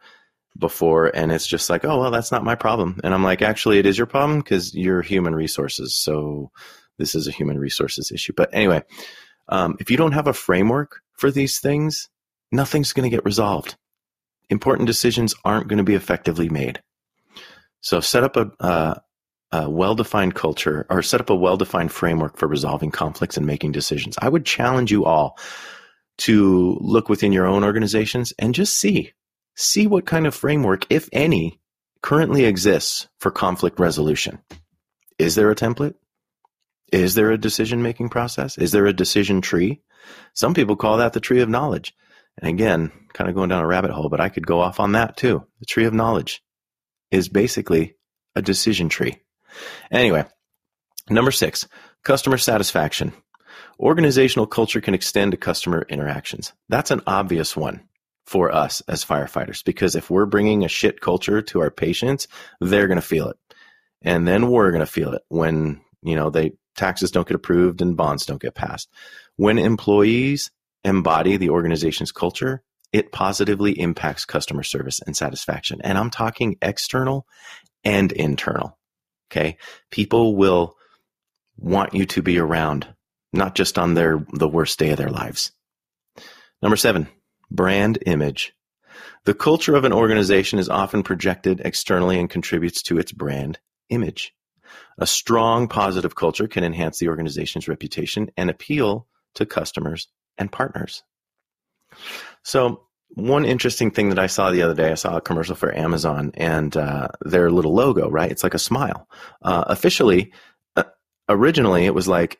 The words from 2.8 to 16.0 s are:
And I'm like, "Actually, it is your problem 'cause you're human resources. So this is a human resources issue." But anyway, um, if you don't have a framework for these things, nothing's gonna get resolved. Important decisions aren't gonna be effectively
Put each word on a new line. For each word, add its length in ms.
And 100
I'm 120
like, 180
"Actually, 380
it 60
is 120
your 80
problem 340
'cause 320
you're 300
human 320
resources. 600
So 560
this 200
is 100
a 60
human 260
resources 540
issue." 240
But 160
anyway, 320
um, 320
if 100
you 60
don't 160
have 160
a 40
framework 680
for 180
these 260
things, 500
nothing's 400
gonna 180
get 140
resolved. 520
Important 380
decisions 480
aren't 220
gonna 160
be 140
effectively 520